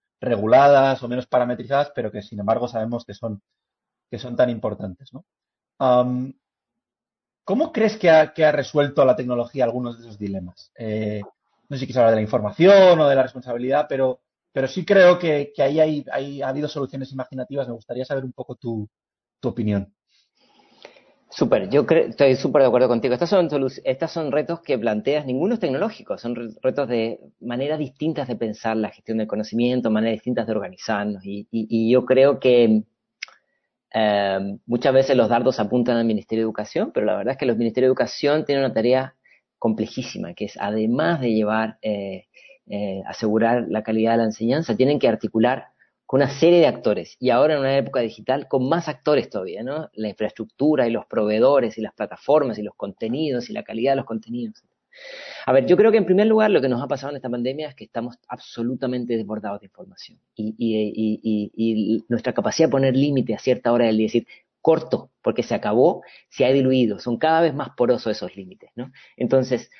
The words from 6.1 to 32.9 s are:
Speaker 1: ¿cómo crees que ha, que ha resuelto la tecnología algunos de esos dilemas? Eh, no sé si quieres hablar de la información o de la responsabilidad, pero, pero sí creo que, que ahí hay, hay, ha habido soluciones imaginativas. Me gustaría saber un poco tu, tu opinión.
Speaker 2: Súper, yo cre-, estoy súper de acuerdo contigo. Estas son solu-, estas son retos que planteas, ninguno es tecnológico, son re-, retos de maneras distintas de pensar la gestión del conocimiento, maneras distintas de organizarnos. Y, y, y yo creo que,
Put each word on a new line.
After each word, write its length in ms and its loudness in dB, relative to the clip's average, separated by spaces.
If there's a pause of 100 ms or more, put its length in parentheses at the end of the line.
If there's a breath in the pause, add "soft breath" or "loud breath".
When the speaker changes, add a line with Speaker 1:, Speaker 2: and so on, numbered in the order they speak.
Speaker 1:
¿cómo 280 0
crees 260 0
que 120 2
ha, 240 6
que 120 2
ha 60 6
resuelto 540 0
la 100 6
tecnología 480 -4
algunos 340 -4
de 80 -20
esos 140 -20
dilemas? 580 -10
Eh, 440 -6 (480)
no 80 -8
sé 20 -8
si 60 -8
quieres 120 -8
hablar 140 6
de 60 4
la 60 0
información 760 6
o 80 4
de 80 4
la 80 4
responsabilidad, 640 -4
pero, 340 -2 (300)
pero 160 -2
sí 160 -6
creo 340 8
que, 380 -2
que 80 2
ahí 160 2
hay, 320 0
hay, 300 -6
ha 80 -4
habido 180 -4
soluciones 460 -8
imaginativas. 540 -8
Me 60 -8
gustaría 320 -8
saber 200 -6
un 80 -12
poco 220 -14
tu, 340 -8 (520)
tu 80 -2
opinión. 440 -2 (1400 soft breath)
Speaker 2:
Súper, 400 0
yo 160 4
cre-, 240 2
estoy 260 4
súper 260 2
de 60 6
acuerdo 220 4
contigo. 240 0
Estas 160 -2
son 200 2
solu-, 360 -4
estas 260 -4
son 220 -6
retos 280 -2
que 160 -2
planteas, 480 -2
ninguno 280 -2
es 80 -6
tecnológico, 560 -4
son 180 -8
re-, 140 -10 (120)
retos 280 -2
de 300 -2 (200)
maneras 400 -6
distintas 480 -6
de 80 -6
pensar 420 -4
la 120 -2
gestión 280 -8
del 100 -4
conocimiento, 640 -2
maneras 260 0
distintas 300 -6
de 80 -4
organizarnos. 720 -6
Y, 260 -12
y, 180 -4
y 220 0
yo 140 4
creo 340 4
que, 440 4 (1080 soft breath)